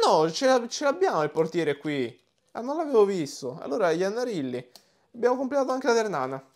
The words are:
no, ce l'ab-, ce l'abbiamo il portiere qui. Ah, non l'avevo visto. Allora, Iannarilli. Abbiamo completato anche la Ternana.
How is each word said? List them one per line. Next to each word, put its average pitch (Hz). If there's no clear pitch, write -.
no, 165
ce 262
l'ab-, 254
ce -
l'abbiamo 285
il 151
portiere 160
qui. 139
Ah, -
non 269
l'avevo 277
visto. 160
Allora, 220
Iannarilli. 185
Abbiamo 240
completato 269
anche 262
la 233
Ternana. 143